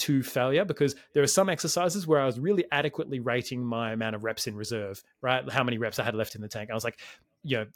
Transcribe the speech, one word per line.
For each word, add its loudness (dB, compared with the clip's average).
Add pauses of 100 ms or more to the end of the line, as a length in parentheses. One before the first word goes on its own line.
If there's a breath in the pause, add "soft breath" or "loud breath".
to 4
failure, 2
because 2 (200 loud breath)
there 6
are 4
some 4
exercises 0
where 6
I 4
was 0
really 2
adequately 0
rating -2
my -2
amount -2
of -8
reps -4
in -6
reserve, -6 (200)
right? 0
How 2
many 0
reps -2
I -2
had 0
left -2
in -10
the -10
tank. -10
I -4
was -2
like, -6 (420 loud breath)
you 0
know, -2